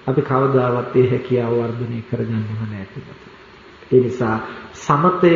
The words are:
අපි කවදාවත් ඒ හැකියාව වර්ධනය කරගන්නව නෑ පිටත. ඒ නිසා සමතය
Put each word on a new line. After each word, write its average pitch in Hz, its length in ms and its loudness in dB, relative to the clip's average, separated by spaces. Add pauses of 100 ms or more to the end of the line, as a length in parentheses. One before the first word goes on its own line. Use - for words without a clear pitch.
අපි 139 220 0
කවදාවත් 131 720 2
ඒ 127 100 6
හැකියාව 120 480 0
වර්ධනය 117 480 -2
කරගන්නව 110 600 -4
නෑ 104 240 -8
පිටත. - 340 -16 (640)
ඒ 127 140 4
නිසා 117 360 -2 (340)
සමතය 175 640 2